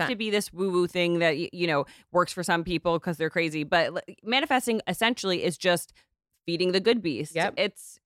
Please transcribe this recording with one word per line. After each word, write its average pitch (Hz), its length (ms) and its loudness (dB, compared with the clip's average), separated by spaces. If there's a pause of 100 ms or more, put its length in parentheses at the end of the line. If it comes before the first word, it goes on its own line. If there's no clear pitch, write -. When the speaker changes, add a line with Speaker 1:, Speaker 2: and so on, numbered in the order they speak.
Speaker 1:
percent. 240 60 -2
Speaker 2:
to 247 60 -2
be 214 140 -4
this 202 200 0
woo-woo 180 360 0
thing 170 320 0
that, 165 180 4
y-, 165 160 -6
you 175 140 -2
know, 143 180 2 (260)
works 175 220 2
for 185 80 -8
some 170 220 0
people 170 360 0
'cause 165 180 -4
they're 160 120 -2
crazy. 156 340 -2
But, 156 300 2
like, - 300 -10
manifesting 247 640 0
essentially 196 560 -2
is 165 120 0
just - 380 0 (540)
feeding 170 240 0
the 185 80 2
good 226 240 2
beast. 147 320 -4
Speaker 1:
Yep. 165 220 0
Speaker 2:
It's, - 480 -6